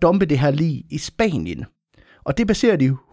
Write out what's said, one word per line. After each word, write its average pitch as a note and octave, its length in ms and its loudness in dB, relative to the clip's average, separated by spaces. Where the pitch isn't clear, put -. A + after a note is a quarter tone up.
dumpe F#3 240 4
det D3 140 0
her C#3+ 120 2
lig D3+ 380 -2
i D#3 80 -8
Spanien. B2+ 680 -4
Og C#3 120 -4
det A#3 100 0
baserer G#3+ 280 2
de C3 200 2